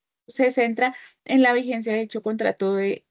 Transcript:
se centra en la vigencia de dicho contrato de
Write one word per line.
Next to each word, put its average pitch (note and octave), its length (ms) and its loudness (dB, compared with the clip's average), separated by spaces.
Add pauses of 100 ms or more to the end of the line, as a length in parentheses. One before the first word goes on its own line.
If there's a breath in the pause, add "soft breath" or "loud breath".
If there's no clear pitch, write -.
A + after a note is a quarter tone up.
(280)
se B3+ 220 2
centra B3+ 460 0 (300 loud breath)
en C4 180 4
la B3 100 4
vigencia A#3 400 -2
de A3 60 0
dicho A3 240 -8
contrato G#3 500 -2
de G3 380 -2